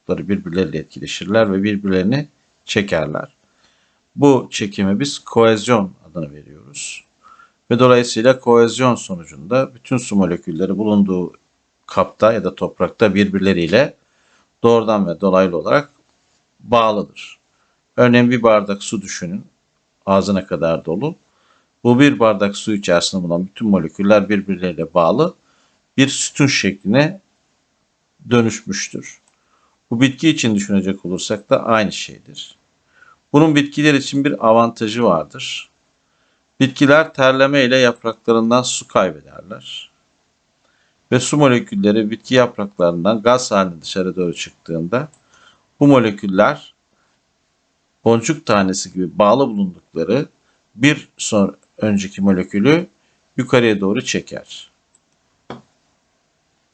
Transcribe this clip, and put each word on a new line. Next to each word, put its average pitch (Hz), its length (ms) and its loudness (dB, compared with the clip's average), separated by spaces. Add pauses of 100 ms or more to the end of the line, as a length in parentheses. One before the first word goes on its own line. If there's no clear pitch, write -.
kutupları 82 240 -6
birbirleriyle 90 500 -4
etkileşirler 92 720 -4
ve 95 100 -2
birbirlerini 101 680 -2 (360)
çekerler. 101 680 -4 (840)
Bu 139 340 2
çekime 101 500 -4
biz 139 180 -6
kohezyon 110 720 0 (180)
adını 78 220 -12
veriyoruz. 73 720 -20 (640)
Ve 120 80 0
dolayısıyla 123 600 4
kohezyon 117 540 2
sonucunda 92 800 -8
bütün - 220 -6
su 117 200 -4
molekülleri 90 640 -2
bulunduğu 101 540 0 (540)
kapta - 460 0
ya 104 120 -4
da - 100 -4
toprakta 92 600 -2
birbirleriyle 95 800 0 (680)
doğrudan 110 440 2
ve 82 140 -6
dolaylı 95 360 2
olarak 120 340 -2 (680)
bağlıdır. 107 800 -2 (580)
Örneğin 120 340 4
bir 123 120 0
bardak 101 400 2
su 104 200 -8
düşünün, 95 420 -12 (600)
ağzına 98 400 0
kadar 82 380 -4
dolu. 107 320 -6 (680)
Bu 120 160 4
bir 139 180 4
bardak 101 380 0
su - 180 -6
içerisinde 95 480 -2
bulunan 87 240 -4
bütün 110 220 -6
moleküller 98 600 2
birbirleriyle 90 640 -4
bağlı 92 400 2 (640)
bir 135 120 2
sütun - 380 -2
şekline 104 720 -2 (1120)
dönüşmüştür. - 920 -4 (680)
Bu 117 100 -2
bitki 131 280 2
için 131 260 0
düşünecek 98 500 -2
olursak 92 460 -8
da - 140 0
aynı 110 280 0
şeydir. - 640 -18 (760)
Bunun 151 220 4
bitkiler 147 400 2
için 139 300 -2
bir 143 220 -2
avantajı 117 580 2
vardır. 92 640 -4 (920)
Bitkiler 143 540 2
terleme 135 500 2
ile 123 120 2
yapraklarından 117 840 0
su - 260 -8
kaybederler. 82 1000 -6 (1200)
Ve 123 80 2
su 135 160 -4
molekülleri 110 760 2
bitki 113 240 -6
yapraklarından 101 880 0
gaz 123 280 0
halinde 92 320 0
dışarı 92 340 -6
doğru 87 180 -4
çıktığında 87 720 -8 (720)
bu 143 60 4
moleküller 110 880 2 (1300)
boncuk 117 420 0
tanesi 98 460 0
gibi 90 260 -6
bağlı 113 300 2
bulundukları 95 800 -4 (460)
bir 143 340 0 (100)
son-, - 380 -2 (220)
önceki 101 420 -4
molekülü 101 640 0 (500)
yukarıya 117 440 2
doğru 104 240 -2
çeker. - 640 -12 (2000)